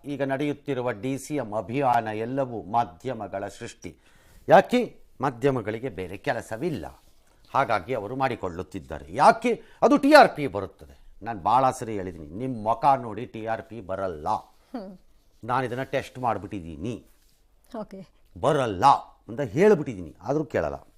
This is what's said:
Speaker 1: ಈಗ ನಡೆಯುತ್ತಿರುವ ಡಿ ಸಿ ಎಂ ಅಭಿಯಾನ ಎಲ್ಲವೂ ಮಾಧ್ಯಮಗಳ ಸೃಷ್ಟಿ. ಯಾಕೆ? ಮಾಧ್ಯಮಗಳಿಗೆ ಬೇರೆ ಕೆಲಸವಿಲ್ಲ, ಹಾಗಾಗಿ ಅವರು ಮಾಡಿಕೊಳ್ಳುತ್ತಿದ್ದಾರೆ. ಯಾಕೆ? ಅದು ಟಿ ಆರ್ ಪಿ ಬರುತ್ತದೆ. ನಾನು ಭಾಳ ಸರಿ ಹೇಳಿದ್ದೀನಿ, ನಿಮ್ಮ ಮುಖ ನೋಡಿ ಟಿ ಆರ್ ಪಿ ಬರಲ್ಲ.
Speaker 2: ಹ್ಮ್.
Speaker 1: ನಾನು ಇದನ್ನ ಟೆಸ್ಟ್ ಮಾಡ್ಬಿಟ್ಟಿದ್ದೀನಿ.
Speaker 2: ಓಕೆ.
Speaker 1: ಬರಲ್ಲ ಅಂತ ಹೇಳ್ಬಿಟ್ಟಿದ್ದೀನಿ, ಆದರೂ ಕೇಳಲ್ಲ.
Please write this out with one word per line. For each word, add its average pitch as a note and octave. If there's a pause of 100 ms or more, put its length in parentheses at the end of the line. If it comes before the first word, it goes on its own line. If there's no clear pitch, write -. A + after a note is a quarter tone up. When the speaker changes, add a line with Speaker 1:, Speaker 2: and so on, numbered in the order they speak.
Speaker 1:
ಈಗ C#3
ನಡೆಯುತ್ತಿರುವ C3+
ಡಿ B2+
ಸಿ D3+
ಎಂ A2
ಅಭಿಯಾನ A#2
ಎಲ್ಲವೂ A#2
ಮಾಧ್ಯಮಗಳ G#2+
ಸೃಷ್ಟಿ. G2 (520)
ಯಾಕೆ? G3 (240)
ಮಾಧ್ಯಮಗಳಿಗೆ A#2+
ಬೇರೆ F#2
ಕೆಲಸವಿಲ್ಲ, A2+ (520)
ಹಾಗಾಗಿ A#2
ಅವರು A#2
ಮಾಡಿಕೊಳ್ಳುತ್ತಿದ್ದಾರೆ. F2
ಯಾಕೆ? G#3+ (200)
ಅದು B3
ಟಿ C#4+
ಆರ್ B3+
ಪಿ D3
ಬರುತ್ತದೆ. F#2+ (240)
ನಾನು G#2+
ಭಾಳ B2+
ಸರಿ A#2
ಹೇಳಿದ್ದೀನಿ, F2+
ನಿಮ್ಮ A2
ಮುಖ A2+ (120)
ನೋಡಿ A#2+
ಟಿ A2
ಆರ್ A2
ಪಿ -
ಬರಲ್ಲ. F2+
Speaker 2:
ಹ್ಮ್. F#3+ (460)
Speaker 1:
ನಾನು B2
ಇದನ್ನ B2
ಟೆಸ್ಟ್ C3
ಮಾಡ್ಬಿಟ್ಟಿದ್ದೀನಿ. F#2+ (720)
Speaker 2:
ಓಕೆ. F#3+ (320)
Speaker 1:
ಬರಲ್ಲ A#2+ (440)
ಅಂತ A2+
ಹೇಳ್ಬಿಟ್ಟಿದ್ದೀನಿ, C3
ಆದರೂ C#3+
ಕೇಳಲ್ಲ. D2+ (120)